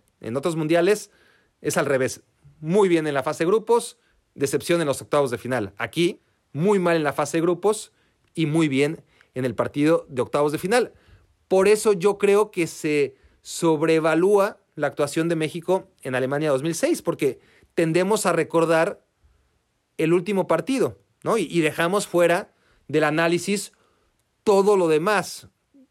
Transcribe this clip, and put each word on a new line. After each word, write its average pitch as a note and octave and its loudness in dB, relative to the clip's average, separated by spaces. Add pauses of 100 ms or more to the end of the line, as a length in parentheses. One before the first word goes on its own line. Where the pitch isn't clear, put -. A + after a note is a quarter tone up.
(220)
En A2+ -8
otros E3 -4
mundiales E3+ 0 (500)
es - -4
al D#3+ 0
revés. C3 -2 (360)
Muy F3+ 2
bien D#3+ 2
en D3 -4
la C#3 -2
fase D3+ -4
de E3 0
grupos, A3+ 0 (340)
decepción D3 -2
en D3+ -2
los C3 -4
octavos C#3+ 0
de A#2 -6
final. A#2+ -6
Aquí, E3+ -2 (320)
muy F#3+ 0
mal E3+ 0
en D#3+ 0
la C#3+ -2
fase D3+ -4
de E3 0
grupos F3+ -2 (420)
y D#3+ -2
muy D#3+ 2
bien C#3+ -2 (320)
en B2+ -4
el A#2 -4
partido D3 0
de C3 -4
octavos D3 -2
de D3 -4
final. G#3 -2 (540)
Por F#3+ 4
eso G#3 4
yo G3+ 0
creo G3+ 2
que E3 -4
se D3 -2 (260)
sobrevalúa E3 2 (160)
la C#3+ -4
actuación D3+ -2
de E3+ -2
México E3+ -4 (120)
en B2+ -8
Alemania C#3 -2
dos C3 0
mil D#3+ -4
seis, D#4 -2
porque C#3+ -4 (340)
tendemos F#3 0
a F3+ 2
recordar E3 0 (920)
el D#3+ 0
último F#3 0
partido, E3+ -2 (240)
¿no? G3+ 0
Y, D#3+ -4
y E3 0
dejamos E3+ -2
fuera F3 0 (340)
del D3+ 0
análisis E3+ -2 (720)
todo G3 4
lo F3 2
demás, E3+ 0 (440)